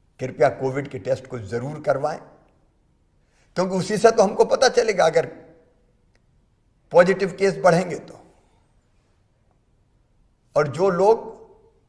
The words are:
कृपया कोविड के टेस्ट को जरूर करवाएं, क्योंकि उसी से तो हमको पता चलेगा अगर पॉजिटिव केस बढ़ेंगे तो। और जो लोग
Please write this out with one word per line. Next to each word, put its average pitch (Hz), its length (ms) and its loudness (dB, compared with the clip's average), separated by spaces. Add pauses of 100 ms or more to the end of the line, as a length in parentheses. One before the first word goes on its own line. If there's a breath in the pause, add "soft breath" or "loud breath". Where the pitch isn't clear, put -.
(200)
कृपया 135 320 0
कोविड 135 380 -6
के 131 100 -12
टेस्ट - 280 -6
को 123 140 -12
जरूर 120 400 -8
करवाएं, 147 380 -4 (1400)
क्योंकि 185 180 -2
उसी 185 220 -2
से 226 140 6
तो 226 120 2
हमको 208 220 2
पता 226 240 2
चलेगा 202 360 0
अगर 160 200 0 (1700)
पॉजिटिव 185 480 2
केस 190 240 0
बढ़ेंगे 175 360 2
तो। - 200 -20 (2250)
और 151 140 2
जो 165 200 -2
लोग 196 400 2 (600)